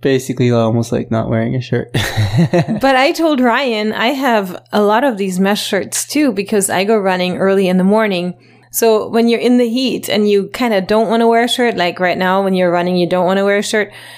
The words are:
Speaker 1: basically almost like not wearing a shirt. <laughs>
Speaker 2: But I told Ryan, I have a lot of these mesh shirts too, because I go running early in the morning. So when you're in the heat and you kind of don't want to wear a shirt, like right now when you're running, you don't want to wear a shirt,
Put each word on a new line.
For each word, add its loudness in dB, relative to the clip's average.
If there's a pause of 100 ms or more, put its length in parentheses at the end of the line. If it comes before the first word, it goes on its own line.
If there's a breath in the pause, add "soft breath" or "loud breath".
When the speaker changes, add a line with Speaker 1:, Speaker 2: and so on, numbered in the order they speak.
Speaker 1:
basically 0
almost 0
like -4
not -2
wearing -2
a -4
shirt. -4
<laughs> 0
Speaker 2:
But 2
I 2
told 0
Ryan, 0
I -2
have -2 (120)
a 2
lot 2
of 0
these -4
mesh 0
shirts -4
too, 0
because -2
I 0
go 2
running -2
early 2
in 2
the 2
morning. 0 (340 soft breath)
So 2
when 2
you're 2
in 2
the 2
heat -2
and 2
you 2
kind -2
of 0
don't 0
want 0
to 4
wear 2
a -2
shirt, -2
like -2
right 0
now 0
when 0
you're 2
running, 0
you 2
don't 0
want 0
to 0
wear 2
a -2
shirt, -4 (240 loud breath)